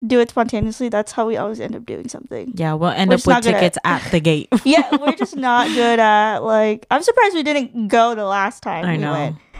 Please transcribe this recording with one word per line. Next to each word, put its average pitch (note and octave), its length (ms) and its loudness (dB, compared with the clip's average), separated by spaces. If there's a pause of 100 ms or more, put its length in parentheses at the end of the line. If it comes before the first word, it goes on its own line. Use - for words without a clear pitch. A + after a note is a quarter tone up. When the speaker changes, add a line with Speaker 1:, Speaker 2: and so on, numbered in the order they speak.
Speaker 1:
do A#3+ 140 4
it A#3 80 2
spontaneously, A3+ 600 -2
that's G#3 220 -2
how A3+ 140 -2
we A3 120 -2
always A3 220 -6
end D#3 140 -8
up - 120 -14
doing F#2 240 -10
something. - 460 -12
Speaker 2:
Yeah, D#3+ 180 -2
we'll D#3+ 160 -2
end F#3+ 180 0
Speaker 1:
We're F#3 60 6
Speaker 2:
up - 60 4
Speaker 1:
just - 60 -8
not C4 120 6
Speaker 2:
with A#3 80 -4
Speaker 1:
good A3 80 2
at G3 60 2
Speaker 2:
tickets - 240 0
at - 260 -2
the E3+ 100 2
gate. D#3 360 0
<laughs> - 80 -2
Speaker 1:
Yeah, D4 320 4
we're C#4 180 0
just - 220 -8
not B3 320 2
good A#3 300 2
at, G#3+ 440 4
like, A3 480 0
I'm C#4+ 120 0
surprised G#4+ 320 2
we D#4+ 80 -2
didn't B3 460 -2
go A#3 260 4
the G#3+ 120 -4
last G3 360 -2
time F3 220 -6
Speaker 2:
I F3 80 0
Speaker 1:
we D#3+ 60 -2
Speaker 2:
know. D3 140 -4
Speaker 1:
went. D3 240 -4 (240)